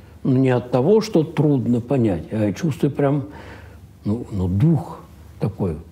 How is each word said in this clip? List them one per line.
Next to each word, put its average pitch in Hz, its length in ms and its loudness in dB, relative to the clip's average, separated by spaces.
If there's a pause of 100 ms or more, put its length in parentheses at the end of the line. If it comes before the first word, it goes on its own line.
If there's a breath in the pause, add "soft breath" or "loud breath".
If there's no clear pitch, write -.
(240 loud breath)
Но 135 100 2
не 131 160 4
от 123 220 0
того, 175 300 4
что - 220 2
трудно 135 560 0
понять, 110 520 0
а 107 160 0
я 95 60 0
чувствую 147 360 -2
прям, 139 360 0 (800 loud breath)
ну, 113 280 -2
ну, 92 160 -2
дух 131 540 2 (380)
такой. 98 380 -4 (140)